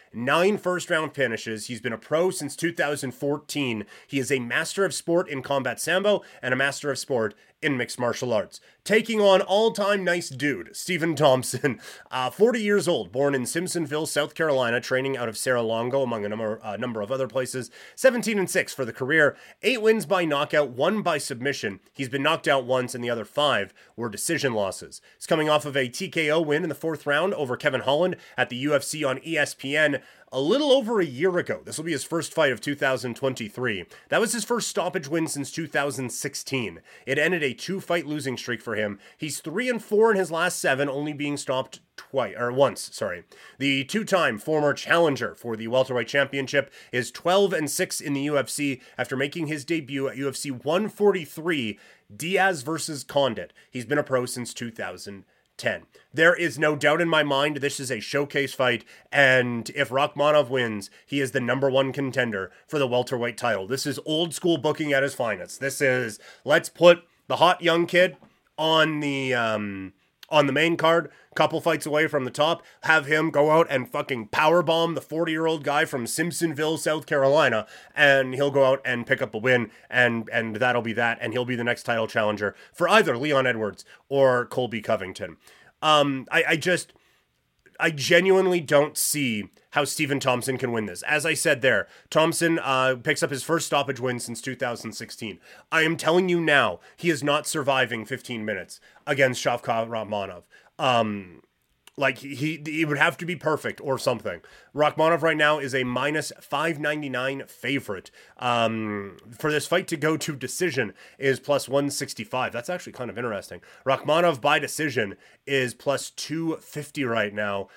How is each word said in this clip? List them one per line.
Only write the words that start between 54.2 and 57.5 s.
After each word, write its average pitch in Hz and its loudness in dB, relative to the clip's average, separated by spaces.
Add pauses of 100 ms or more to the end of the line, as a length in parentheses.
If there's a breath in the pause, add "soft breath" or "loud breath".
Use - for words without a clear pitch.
since 120 -8
two 117 -10
thousand. 98 -12 (340)
ten. 107 -4 (320 soft breath)
There 165 6
is 156 -2
no 151 2
doubt 147 2
in 170 0
my 156 4
mind 143 0